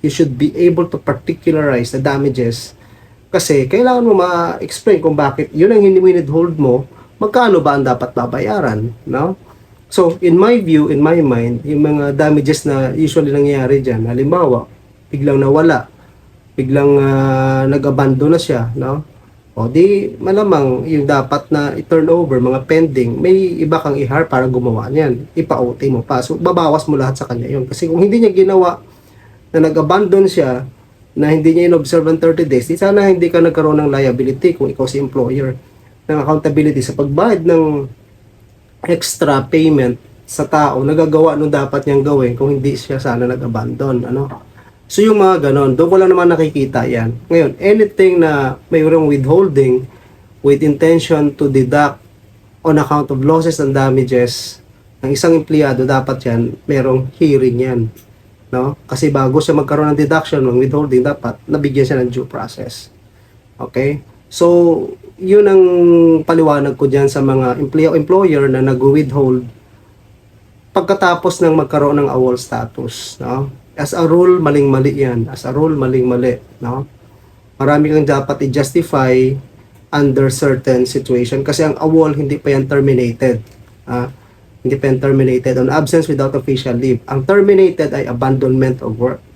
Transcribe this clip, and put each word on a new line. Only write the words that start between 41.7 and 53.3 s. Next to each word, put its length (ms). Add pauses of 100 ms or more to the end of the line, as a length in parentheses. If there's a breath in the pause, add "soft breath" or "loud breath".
niyang 240
gawin 320
kung 160
hindi 240
siya 240
sana 240
nag-abandon, 800
ano? 400 (440 soft breath)
So, 80
yung 240
mga 280
ganon, 240
doon 120
ko 120
lang 120
naman 160
nakikita 560
yan. 320 (160)
Ngayon, 320
anything 560
na 480
mayroong 400
withholding 800 (560 soft breath)
with 200
intention 760
to 80
deduct 560 (560)
on 160
account 320
of 160
losses 400